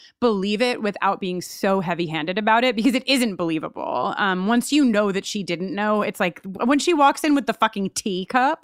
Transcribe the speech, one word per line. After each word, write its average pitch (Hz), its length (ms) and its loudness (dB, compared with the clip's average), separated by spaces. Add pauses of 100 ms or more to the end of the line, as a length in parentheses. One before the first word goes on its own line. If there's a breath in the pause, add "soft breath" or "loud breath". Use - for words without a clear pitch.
(200 soft breath)
believe 208 420 0
it 247 220 -2
without 202 360 -2
being 180 220 -4
so 196 380 -2
heavy-handed 165 580 -2
about 220 260 4
it 254 120 0
because 220 180 2
it 247 140 -2
isn't 240 300 2
believable. 156 800 -2
Um, 190 280 0
once 233 260 0
you 285 140 4
know 208 260 2
that 190 140 -4
she - 160 -6
didn't 175 320 -6
know, 214 300 0
it's - 160 -4
like 185 240 -2
w-, 190 240 -8
when 285 100 4
she 349 160 2
walks 294 300 4
in 311 100 2
with 277 140 0
the 220 60 0
fucking 196 420 -2
teacup, 247 680 -2